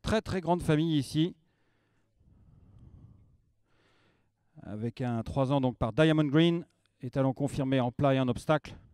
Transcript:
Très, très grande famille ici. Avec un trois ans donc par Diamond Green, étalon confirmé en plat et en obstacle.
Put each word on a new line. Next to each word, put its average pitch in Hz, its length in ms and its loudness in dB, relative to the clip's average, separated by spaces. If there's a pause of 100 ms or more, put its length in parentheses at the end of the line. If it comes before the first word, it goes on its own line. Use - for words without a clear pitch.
Très, 214 200 0
très 185 200 -6
grande 165 200 0
famille 160 360 2
ici. 151 380 -2 (3250)
Avec 107 380 -8
un 120 220 -2
trois 135 280 -2
ans 139 100 0
donc 127 160 -2
par 113 160 -4
Diamond 156 320 4
Green, 165 400 2 (360)
étalon 135 320 -2
confirmé 135 460 -2
en 120 120 0
plat 139 220 2
et 131 60 2
en 131 80 2
obstacle. - 500 -2 (160)